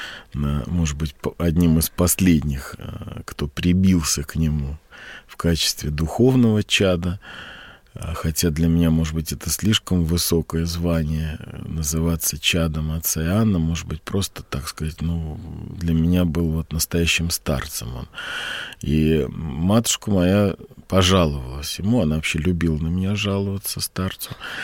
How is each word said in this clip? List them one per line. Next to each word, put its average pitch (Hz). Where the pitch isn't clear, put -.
а, 71
может 82
быть, 76
по-, -
одним 82
из 80
последних, 78
а, -
кто -
прибился 90
к -
нему 76
в -
качестве -
духовного 110
чада. 90
А, 80
хотя 82
для 80
меня, 85
может 80
быть, 80
это -
слишком 92
высокое 82
звание, 80
э, -
называться 80
чадом 78
отца 80
Иоанна, 98
может 82
быть, 78
просто, -
так -
сказать, -
ну, 80
для 85
меня 87
был 82
вот 80
настоящим 82
старцем -
он. 120
И 78
матушка 87
моя 95
пожаловалась 76
ему, 110
она 78
вообще 80
любила 82
на 80
меня 92
жаловаться, 98
старцу, -